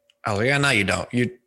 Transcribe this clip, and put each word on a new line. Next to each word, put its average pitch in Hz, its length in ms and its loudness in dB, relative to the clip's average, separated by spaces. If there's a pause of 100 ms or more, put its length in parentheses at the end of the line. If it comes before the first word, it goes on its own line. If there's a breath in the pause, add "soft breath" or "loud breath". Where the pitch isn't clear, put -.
(240)
I 113 60 -4
was 101 80 0
like, 110 80 0
"Yeah, 143 120 0
no, 143 120 2
you 107 140 2
don't. 92 280 -4
You, 120 160 0 (180)